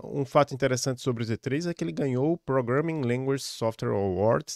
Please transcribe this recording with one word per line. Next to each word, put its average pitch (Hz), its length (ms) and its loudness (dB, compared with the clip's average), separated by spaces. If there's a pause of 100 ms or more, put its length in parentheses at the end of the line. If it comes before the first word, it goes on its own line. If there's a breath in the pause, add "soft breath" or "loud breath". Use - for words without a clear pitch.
um 143 180 -4
fato 143 300 2
interessante 127 480 0
sobre 120 220 -2
o - 20 -2
Z 110 120 -2
três 151 300 -4
é 170 60 -2
que - 100 -8
ele 170 80 -2
ganhou 143 400 0
o 170 60 0
Programming 135 640 0
Language 131 420 0
Software 113 460 -2
Award 104 680 2